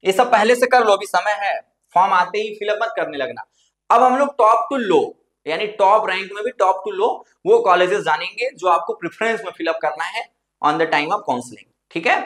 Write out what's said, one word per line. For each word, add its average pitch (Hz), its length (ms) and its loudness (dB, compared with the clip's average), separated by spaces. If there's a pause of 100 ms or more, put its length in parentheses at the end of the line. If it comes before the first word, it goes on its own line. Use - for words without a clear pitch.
ये 185 80 0
सब 247 200 2
पहले 226 240 4
से 240 120 0
कर 247 180 4
लो, 208 80 4
अभी 196 140 -2
समय 202 340 -2
है, 170 180 -4 (360)
Form 190 180 4
आते 180 260 0
ही 214 160 -6
फिलअप 208 260 -4
मत 226 140 -6
करने 151 220 -6
लगना। 120 280 -8 (440)
अब 240 140 6
हम 254 140 4
लोग 285 200 -2
top 233 300 4
to 269 180 -4
low, 160 180 2 (420)
यानी 175 220 -4 (100)
top 202 320 4
rank 190 240 -4
में 208 100 -10
भी 247 160 -4
top 190 220 2
to 208 140 -8
low 196 140 0 (360)
वो 220 160 6
colleges 180 420 2
जानेंगे 185 480 -4
जो 180 180 -6
आपको 170 260 0
preference 214 480 -4
में 180 80 -10
फिलअप 165 300 -4
करना 156 260 -4
है 214 160 -8 (380)
on 151 200 0
the 160 80 0
time 151 220 0
of 208 140 -4
counseling, 123 420 -8 (240)
ठीक 175 160 -4
है? - 180 2